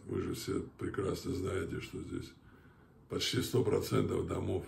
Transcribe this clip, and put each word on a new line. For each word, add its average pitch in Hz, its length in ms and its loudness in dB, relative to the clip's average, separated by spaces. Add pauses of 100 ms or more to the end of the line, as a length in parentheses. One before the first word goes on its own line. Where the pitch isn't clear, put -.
Вы 98 160 -2
же 87 120 -2
все - 300 -2 (140)
прекрасно - 560 -2
знаете, 92 480 -2
что - 200 -8
здесь - 300 -6 (760)
почти - 320 2
сто 123 220 4
процентов 95 640 4
домов 92 400 0